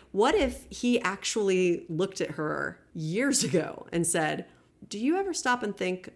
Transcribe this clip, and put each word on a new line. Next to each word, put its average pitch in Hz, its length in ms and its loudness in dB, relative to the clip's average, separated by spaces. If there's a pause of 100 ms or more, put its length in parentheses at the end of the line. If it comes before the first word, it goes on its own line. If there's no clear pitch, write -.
(120)
what 220 240 4
if 277 340 0
he 247 300 2
actually 190 880 0
looked 175 320 -2
at - 100 -2
her 151 460 -4 (160)
years 196 520 0
ago 151 480 -2
and 170 120 2
said, 165 420 0 (420)
"Do 202 100 -8
you 269 160 2
ever 392 180 -2
stop 247 300 0
and 208 140 -4
think 185 380 -4